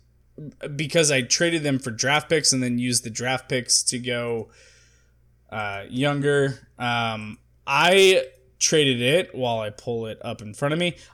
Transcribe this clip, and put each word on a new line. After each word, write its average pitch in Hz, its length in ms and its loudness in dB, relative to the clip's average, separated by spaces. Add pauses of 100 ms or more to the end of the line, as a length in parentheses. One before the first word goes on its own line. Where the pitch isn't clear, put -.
(760)
because 156 340 2
I 131 120 2
traded 170 400 0
them 139 160 0
for 127 120 -8
draft 135 400 0
picks 151 240 2
and 127 80 0
then 123 160 -2
used 123 260 0
the 117 60 -10
draft 123 400 -4
picks 127 340 0
to 131 140 -2
go, 120 500 -4 (1040)
uh, 101 380 -6
younger. 139 800 0 (120)
Um, 113 600 -4 (280)
I 180 580 6 (340)
traded 139 440 2
it 147 320 2
while 120 260 -2
I 107 100 -4
pull 113 360 -8
it 107 180 -12
up 113 160 -10
in 104 140 -14
front 143 180 -2
of 165 80 -2
me. 175 160 -2 (180)